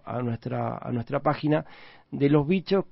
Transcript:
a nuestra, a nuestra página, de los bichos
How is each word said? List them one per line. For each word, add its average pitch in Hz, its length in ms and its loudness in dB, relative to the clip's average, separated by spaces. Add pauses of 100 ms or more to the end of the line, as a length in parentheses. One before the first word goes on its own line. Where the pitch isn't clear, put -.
a 117 180 -6
nuestra, 120 560 -4
a - 140 -8
nuestra 123 280 -4
página, 160 440 0 (480)
de 143 160 2
los 147 180 4
bichos 190 460 2